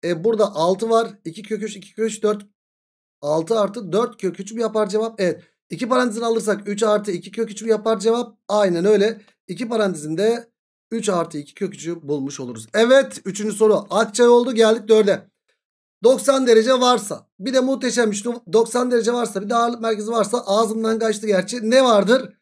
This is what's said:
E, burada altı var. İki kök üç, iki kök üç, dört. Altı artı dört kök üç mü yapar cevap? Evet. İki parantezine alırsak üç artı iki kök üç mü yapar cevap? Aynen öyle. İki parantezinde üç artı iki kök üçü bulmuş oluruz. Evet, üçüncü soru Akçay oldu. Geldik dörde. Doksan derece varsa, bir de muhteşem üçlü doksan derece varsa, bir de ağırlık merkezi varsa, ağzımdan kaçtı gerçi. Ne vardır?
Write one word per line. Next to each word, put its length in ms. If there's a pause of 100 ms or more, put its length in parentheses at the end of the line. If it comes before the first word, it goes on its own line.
E, 200
burada 300
altı 360
var. 200 (140)
İki 180
kök 200
üç, 140
iki 180
kök 120
üç, 160
dört. 200 (800)
Altı 380
artı 320
dört 240
kök 240
üç 120
mü 80
yapar 280
cevap? 320
Evet. 220 (280)
İki 180
parantezine 360
alırsak 440
üç 140
artı 280
iki 200
kök 200
üç 120
mü 80
yapar 300
cevap? 360 (120)
Aynen 360
öyle. 360 (280)
İki 200
parantezinde 840 (400)
üç 180
artı 300
iki 160
kök 200
üçü 340
bulmuş 320
oluruz. 340
Evet, 500
üçüncü 280
soru 380
Akçay 380
oldu. 240
Geldik 360
dörde. 420 (760)
Doksan 420
derece 260
varsa, 540 (120)
bir 160
de 60
muhteşem 500
üçlü 200 (220)
doksan 380
derece 220
varsa, 300
bir 80
de 40
ağırlık 260
merkezi 300
varsa, 360
ağzımdan 520
kaçtı 280
gerçi. 440
Ne 140
vardır? 580